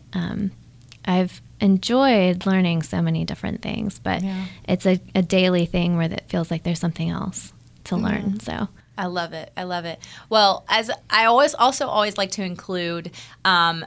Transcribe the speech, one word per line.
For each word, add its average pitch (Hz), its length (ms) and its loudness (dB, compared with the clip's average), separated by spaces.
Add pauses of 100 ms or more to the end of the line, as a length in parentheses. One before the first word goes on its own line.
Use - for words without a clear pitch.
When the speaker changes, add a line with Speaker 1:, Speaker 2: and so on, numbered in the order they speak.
(140)
Speaker 1:
um, 185 380 -4 (520)
I've 185 360 0 (200)
enjoyed 196 840 4
learning 180 360 2
so 180 200 -2
many 165 220 0
different - 380 -6
things, - 360 -6
but - 240 -4
Speaker 2:
Yeah. 190 220 -4 (240)
Speaker 1:
it's 180 180 0
a, 185 140 4 (140)
a 190 80 2
daily 180 440 2
thing 175 300 0
where 165 140 0
it - 180 -8
feels 170 220 -4
like 165 120 -4
there's 175 180 -4
something 165 300 -2
else - 420 -6 (320)
to 185 120 -4
Speaker 2:
Yeah. - 60 -2
Speaker 1:
learn. 196 380 -2
So - 280 -6 (300)
Speaker 2:
I 185 80 -4
love 175 260 -6
it. 160 240 -12
I 180 60 -8
love 175 240 -6
it. 165 120 -10 (300)
Well, 202 400 4
as 220 220 0 (180)
I 220 160 4
always, 254 300 6
also 262 340 2
always 208 300 0
like 196 140 -2
to 202 120 -6
include, 175 680 -6 (360)
um, 170 400 2